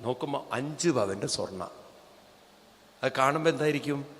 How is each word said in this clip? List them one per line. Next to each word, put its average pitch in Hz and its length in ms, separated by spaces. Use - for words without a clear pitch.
നോക്കുമ്പോൾ 131 500
അഞ്ച് 143 380
പവൻ്റെ 101 380
സ്വർണ്ണ. 95 420
അത് 131 140
കാണുമ്പോൾ 151 320
എന്തായിരിക്കും? 143 560